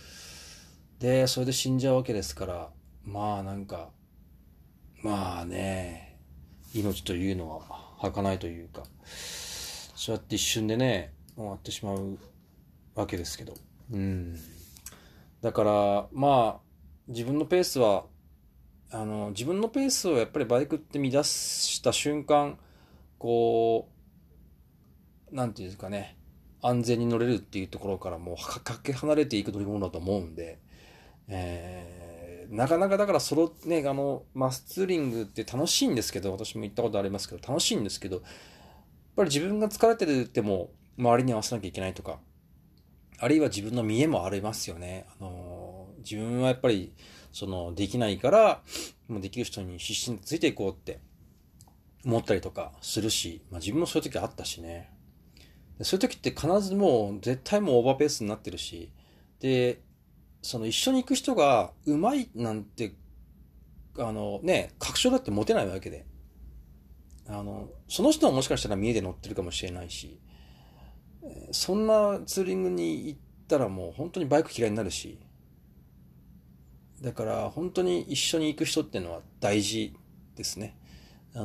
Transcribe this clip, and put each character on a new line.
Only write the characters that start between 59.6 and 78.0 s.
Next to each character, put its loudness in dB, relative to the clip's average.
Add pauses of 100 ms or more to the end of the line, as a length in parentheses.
そ -6
の -2
一 0
緒 4
に 6
行 -10
く 2
人 0
が 6 (160)
上 4
手 0
い -4
な -2
ん -4
て、 -8 (1040)
あ -2
の -4
ね、 2
確 -4
証 6
だ 6
っ 0
て -6
持 2
て 4
な 4
い 0
わ -4
け -10
で。 -12 (1200)
あ -8
の、 -8 (180)
そ 0
の 8
人 4
は 8
も 4
し -2
か 0
し -2
た -2
ら 0
見 2
栄 2
で 2
乗 -4
っ -14
て -14
る -8
か 0
も -8
し -6
れ -8
な -10
い -12
し、 -14 (1040)
え -16
ー、 -6
そ 0
ん 2
な 6
ツ 0
ー 0
リ 0
ン 0
グ 2
に -2
行 -8
っ -18 (280)
た 4
ら 2
も -6
う -8
本 -8
当 -6
に -2
バ 4
イ 4
ク -10
嫌 2
い 2
に 0
な -2
る -4
し、 -10 (1800)
だ -4
か -4
ら -2
本 -4
当 0
に 2